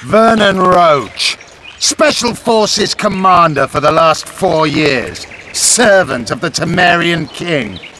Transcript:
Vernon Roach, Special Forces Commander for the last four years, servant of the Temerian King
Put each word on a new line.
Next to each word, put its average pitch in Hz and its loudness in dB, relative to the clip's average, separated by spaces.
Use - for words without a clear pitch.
Vernon 208 2
Roach, 175 2
Special - -2
Forces 214 -2
Commander 175 2
for - -6
the 147 0
last 160 0
four 165 -2
years, 143 -2
servant 190 0
of 139 -6
the 170 -4
Temerian 170 0
King 139 -6